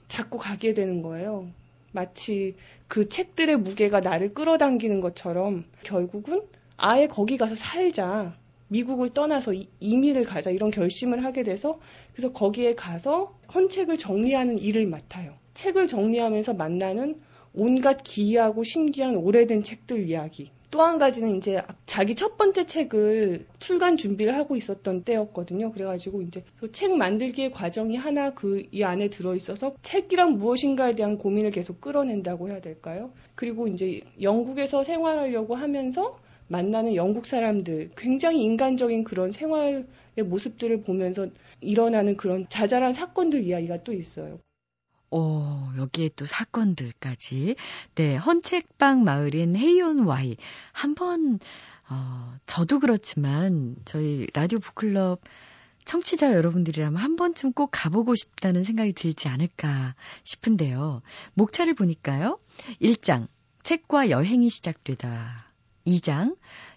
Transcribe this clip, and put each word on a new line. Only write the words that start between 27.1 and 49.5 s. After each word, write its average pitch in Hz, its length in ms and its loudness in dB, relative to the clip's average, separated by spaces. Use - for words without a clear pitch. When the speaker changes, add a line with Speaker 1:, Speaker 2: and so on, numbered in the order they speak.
Speaker 1:
과정이 220 440 -4
하나 277 400 -2
그 196 260 -2
이 196 120 -2
안에 196 260 0
들어있어서 190 720 -6
책이란 359 560 2
무엇인가에 254 560 2
대한 208 240 0
고민을 208 320 0
계속 180 320 -6
끌어낸다고 202 680 -2
해야 196 120 -10
될까요? 170 500 -12
그리고 233 340 -4
이제 185 340 -4
영국에서 262 600 2
생활하려고 285 720 0
하면서 285 640 -4
만나는 214 440 0
영국 202 320 0
사람들, 190 720 -2
굉장히 269 460 2
인간적인 233 600 2
그런 185 280 -2
생활의 294 540 -2
모습들을 220 560 -2
보면서 185 440 -2
일어나는 208 580 2
그런 185 320 -2
자잘한 247 440 2
사건들 320 520 0
이야기가 170 380 -4
또 240 100 -6
있어요. 160 440 -10
Speaker 2:
오, 156 360 0
여기에 151 400 -2
또 143 80 -8
사건들까지. 147 1300 -2
네, 147 220 2
헌책방 277 880 2
마을인 147 500 2